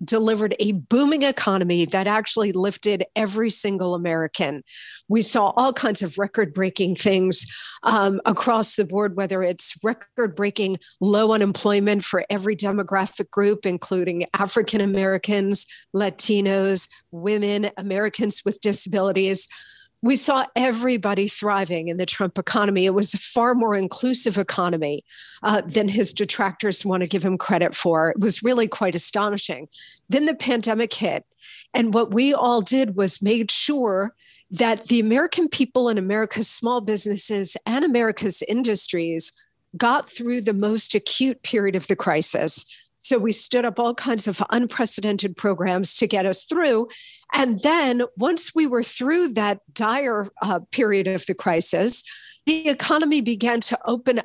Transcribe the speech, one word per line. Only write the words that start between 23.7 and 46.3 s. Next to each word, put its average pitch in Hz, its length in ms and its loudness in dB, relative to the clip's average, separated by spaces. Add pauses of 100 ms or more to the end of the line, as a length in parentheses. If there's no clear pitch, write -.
inclusive 208 600 0
economy, 170 640 -2 (380)
uh, 208 200 2
than 208 260 0
his 196 260 0
detractors 202 720 -2
want 185 160 0
to 175 80 -2
give 185 160 -2
him 185 140 0
credit 175 340 0
for. 165 380 2
It - 80 -4
was 196 240 0
really 240 240 2
quite 196 260 -2
astonishing. 196 720 -2 (400)
Then 285 200 2
the 320 80 0
pandemic 226 580 0
hit, - 320 -4 (480)
and 233 180 2
what 220 220 2
we 269 220 4
all 240 260 2
did 233 340 0
was 190 260 0
made 214 280 2
sure 226 640 0 (380)
that 214 380 0
the 240 100 4
American 285 500 2
people 254 400 0
and 226 80 0
America's 208 520 -2
small 240 320 0
businesses 202 840 -2
and 247 180 0
America's 226 600 0
industries 190 880 -2 (440)
got 240 320 0
through 240 340 -4
the 208 120 -2
most 208 400 0
acute 254 480 -2
period 196 340 0
of 185 120 -4
the 196 80 0
crisis. - 720 0 (340)
So - 180 2
we 220 140 0
stood 240 340 0
up 233 140 -2
all 240 160 0
kinds 233 320 -2
of 196 140 -2 (100)
unprecedented 214 880 0
programs 185 580 0
to 220 120 2
get 196 180 0
us 190 180 0